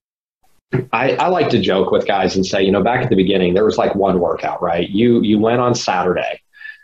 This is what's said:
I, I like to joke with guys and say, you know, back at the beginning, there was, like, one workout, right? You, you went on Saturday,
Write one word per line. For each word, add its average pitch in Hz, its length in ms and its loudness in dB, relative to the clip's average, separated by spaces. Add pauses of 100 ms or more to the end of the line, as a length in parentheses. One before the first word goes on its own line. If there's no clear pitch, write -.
(920)
I, 117 240 0
I 151 100 0
like 175 240 0
to 113 100 2
joke 95 300 0
with 101 160 0
guys 95 300 0
and 95 100 0
say, 98 160 -2
you 95 80 2
know, 98 120 2
back 123 200 0
at 131 80 -4
the 110 60 2
beginning, 92 380 2
there 104 100 2
was, 104 120 0
like, 101 200 0
one 95 240 2
workout, 76 420 -4
right? 87 260 -2
You, 117 340 2
you 107 180 2
went 117 200 2
on 123 140 0
Saturday, 90 640 -2 (440)